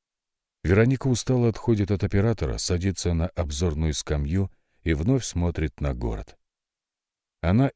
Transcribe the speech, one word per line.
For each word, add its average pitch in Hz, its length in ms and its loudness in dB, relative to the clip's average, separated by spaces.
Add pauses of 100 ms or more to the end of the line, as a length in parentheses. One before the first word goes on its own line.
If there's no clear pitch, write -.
(640)
Вероника 117 420 4
устало 123 420 2
отходит 107 420 0
от 101 140 -2
оператора, 107 540 0
садится 90 560 -2
на 82 140 0
обзорную 76 640 -2
скамью 76 560 -2 (320)
и 82 100 0
вновь 90 320 0
смотрит 85 560 -4
на 71 140 -2
город. 58 420 -8 (1040)
Она 110 360 2